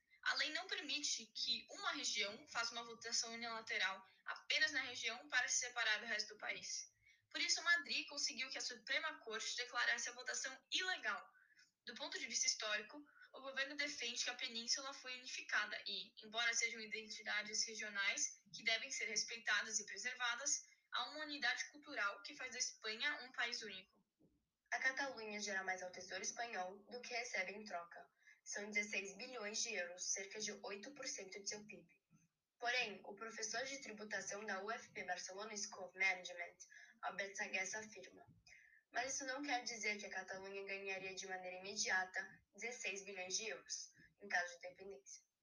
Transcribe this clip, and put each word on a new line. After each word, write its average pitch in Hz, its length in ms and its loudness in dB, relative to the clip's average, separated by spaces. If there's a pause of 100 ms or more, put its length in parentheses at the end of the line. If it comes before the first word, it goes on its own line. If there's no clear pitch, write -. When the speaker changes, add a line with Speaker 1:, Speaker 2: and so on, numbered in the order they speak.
(240)
Speaker 1:
A - 120 4
lei 277 180 4
não 349 120 0
permite 294 600 0
que - 420 0
uma 330 220 0
região 214 560 0
faça 233 240 2
uma 233 140 -4
votação 233 480 0
unilateral 226 720 0 (220)
apenas 302 460 4
na 269 100 2
região 247 480 -2
para 247 180 4
se - 120 4
separar 233 400 4
do 226 80 -6
resto 208 260 0
do 208 60 -14
país. - 520 -4 (380)
Por 311 100 -2
isso, 339 220 4
Madrid 311 460 6
conseguiu 269 420 0
que 277 80 -4
a 262 40 -2
Suprema 277 580 0
Corte 220 380 -2
declarasse 240 520 2
a 240 40 -4
votação 254 440 -4 (140)
ilegal. 359 600 2 (540)
Do 247 80 -8
ponto 320 240 -4
de 277 80 -4
vista - 220 2
histórico, 220 580 2 (260)
o 262 100 -12
governo 277 340 -2
defende 240 480 0
que 269 80 0
a 247 40 -4
península 262 600 0
foi 254 240 -8
unificada 220 680 0
e, 196 260 -4 (140)
embora 226 300 4
sejam 233 260 2
identidades 214 840 0
regionais 214 760 2 (100)
que - 120 -8
devem 226 260 4
ser 226 180 0
respeitadas 220 720 2
e 202 60 -2
preservadas, 233 800 2 (260)
há 269 180 0
uma 302 160 -4
unidade 294 460 2
cultural 277 520 0
que 294 100 -10
faz 254 200 -8
da 240 60 -4
Espanha 233 540 0 (100)
um 254 100 -12
país 233 280 0
único. 190 320 -10 (800)
Speaker 2:
A 240 80 4
Catalunha 247 640 2
gera 202 240 0
mais 185 180 0
ao 180 80 -4
Tesouro 185 320 -6
Espanhol 208 540 -2 (120)
do 247 120 -6
que 247 120 -6
recebe 208 380 0
em 214 140 -8
troca. 180 440 -8 (360)
São 208 260 -4
dezesseis 208 460 0
bilhões 220 440 -2
de 226 120 0
euros, 180 400 6
cerca 196 260 -2
de 208 140 2 (100)
oito 208 280 -2
por 254 140 -6
cento 196 360 -2
de 202 80 -2
seu 214 160 -2
pib. 180 200 -14 (720)
Porém, 240 460 4
o 208 100 -8
professor 220 520 -2
de 269 140 -4
tributação 208 680 -4
da 190 180 0
U 214 80 0
F 254 200 -4
P 202 120 -6
Barcelona 185 540 -4
School 190 300 -4
of 185 120 -6
Management, 180 580 0 (440)
Albert 196 340 -2
Sagues, 196 400 0
afirma: 208 500 -10 (680)
"Mas 247 220 2
isso 294 100 -2
não 269 180 0
quer 247 200 2
dizer 220 340 0
que 208 80 -6
a - 40 -8
Catalunha 190 540 -4
ganharia 196 500 -4
de 190 140 -6
maneira 185 300 -4
imediata 190 640 0 (320)
dezesseis 208 500 -4
bilhões 185 320 -4
de 214 120 -2
euros, - 440 -6 (300)
em 202 80 -10
caso 175 240 2
de - 60 -14
independência. - 600 -12 (220)